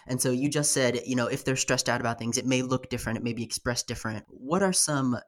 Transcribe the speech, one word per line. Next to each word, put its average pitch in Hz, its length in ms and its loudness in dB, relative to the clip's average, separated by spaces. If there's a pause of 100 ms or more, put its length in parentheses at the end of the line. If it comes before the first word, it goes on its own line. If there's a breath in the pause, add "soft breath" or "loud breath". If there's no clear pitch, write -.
And 127 160 -4
so 131 80 2
you 127 180 2
just 147 240 2
said, 120 320 2
you 127 120 -2
know, 120 100 2
if 131 180 -4
they're 131 100 2
stressed 127 360 0
out 120 100 2
about 117 180 -2
things, 117 200 -2
it 113 80 -2
may 127 160 4
look 127 260 -2
different. 113 300 -2
It 113 60 -6
may 117 100 -2
be 117 100 -6
expressed - 420 -2
different. 110 440 -6
What 160 320 -2
are 190 100 4
some, 131 560 2